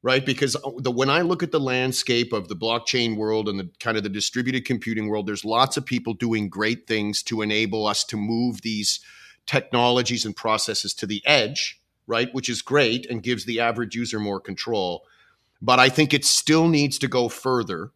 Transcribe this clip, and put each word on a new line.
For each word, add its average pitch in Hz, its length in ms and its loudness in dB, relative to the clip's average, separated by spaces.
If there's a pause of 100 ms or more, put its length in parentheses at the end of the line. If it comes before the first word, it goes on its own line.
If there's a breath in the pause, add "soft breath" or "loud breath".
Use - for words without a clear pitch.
right? 131 240 2
Because 135 300 0 (220)
the, 123 120 -2
when 127 180 2
I 156 140 4
look 175 220 0
at - 80 -4
the 156 80 2
landscape 127 720 0
of 104 160 -4
the 101 80 -8
blockchain 113 600 0
world 107 320 0
and 98 120 -4
the 87 180 -10
kind 117 180 -2
of 107 60 0
the 104 60 -4
distributed 123 560 -2
computing 110 440 -4
world, 104 200 -2
there's 101 160 -6
lots 120 320 2
of 135 100 -4
people 117 280 -4
doing 110 340 0
great 107 400 -2
things 104 360 -2
to 110 180 -2
enable 107 440 0
us 101 200 0
to 117 100 -6
move 113 460 -2
these 107 380 -2 (460 loud breath)
technologies 123 800 2
and 104 100 -6
processes 110 580 -2
to - 120 -6
the 101 180 -4
edge, 139 560 0 (260)
right? 117 260 0
Which 127 160 -4
is 117 140 -4
great 123 460 2
and 117 140 -4
gives 117 220 -2
the 117 160 -2
average 117 340 0
user 117 240 -4
more 101 220 -2
control. 92 640 -4 (560 soft breath)
But 127 180 4
I 131 100 8
think 143 240 4
it 143 120 2
still 160 440 4
needs 143 300 2
to 131 100 -2
go 120 200 2
further. 107 680 -2